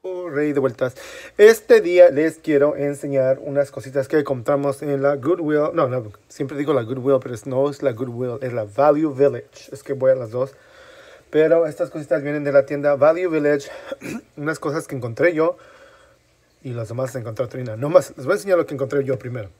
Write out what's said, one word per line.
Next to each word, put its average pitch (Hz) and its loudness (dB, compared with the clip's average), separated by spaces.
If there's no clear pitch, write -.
Oh, 180 -10
rey 147 -2
de 139 0
vueltas. 127 -2
Este 220 8
día 175 8
les 156 0
quiero 147 2
enseñar 139 -2
unas 143 -2
cositas 135 -6
que 151 2
compramos 139 -2
en 143 -2
la 143 2
Goodwill. 151 0
No, 156 0
no, 120 -6
siempre 147 -8
digo 147 -2
la 127 2
Goodwill, 131 0
pero 123 -10
es, - -14
no 135 0
es 139 -10
la 135 2
Goodwill, 120 -8
es 123 -8
la 113 -6
Value 147 2
Village. 127 -2
Es - -20
que - -10
voy 131 2
a 131 6
las 120 -10
dos. 123 -4
Pero 160 4
estas 160 -6
cositas 151 -4
vienen 147 -4
de 143 -2
la 139 6
tienda 143 0
Value 165 2
Village. 147 0
<clears throat> - -12
Unas 151 -6
cosas 151 -6
que 143 -10
encontré 123 0
yo. 160 0
Y 131 -10
las 117 -8
demás 123 -6
las 131 -10
encontró 117 -6
Trina. 123 -10
No 135 -4
más, 175 2
les 139 -14
voy 165 0
a - 2
enseñar 196 0
lo 170 0
que - -10
encontré 135 -4
yo 127 -4
primero. 120 -12